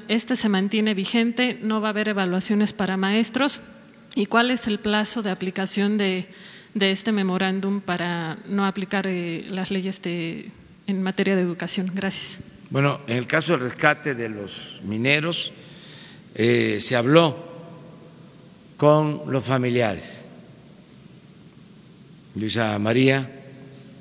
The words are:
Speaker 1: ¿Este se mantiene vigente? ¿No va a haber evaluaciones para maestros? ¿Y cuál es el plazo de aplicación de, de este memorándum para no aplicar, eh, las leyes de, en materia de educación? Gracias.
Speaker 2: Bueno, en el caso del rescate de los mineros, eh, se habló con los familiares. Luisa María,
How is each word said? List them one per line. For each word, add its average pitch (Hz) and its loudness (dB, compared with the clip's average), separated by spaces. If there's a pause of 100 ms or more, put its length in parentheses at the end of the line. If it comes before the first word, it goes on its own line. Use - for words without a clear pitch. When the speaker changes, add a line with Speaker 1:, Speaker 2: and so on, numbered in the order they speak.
Speaker 1:
¿Este 233 0
se 226 2
mantiene 208 2
vigente? 233 0
¿No 214 0
va 214 0
a - -2
haber 214 -2
evaluaciones 196 2
para 190 -2
maestros? 226 0 (560)
¿Y 202 2
cuál 233 4
es 254 -2
el 208 0
plazo 214 0
de 208 -2
aplicación 196 0
de, 185 0 (480)
de 196 2
este 196 0
memorándum 190 0
para 170 -2 (100)
no 196 0
aplicar, 190 -2
eh, 175 -4
las 190 -4
leyes 190 -4
de, 165 -6 (380)
en 190 0
materia 190 0
de 180 4
educación? 175 -2
Gracias. - -6 (280)
Speaker 2:
Bueno, 139 2
en 117 0
el 123 -2
caso 156 2
del 131 2
rescate 147 0
de 117 -2
los - -10
mineros, 143 0 (840)
eh, 113 2
se 127 4
habló 143 4 (1400)
con 151 4
los 127 0
familiares. 120 0 (2000)
Luisa 107 0
María, 131 4 (720)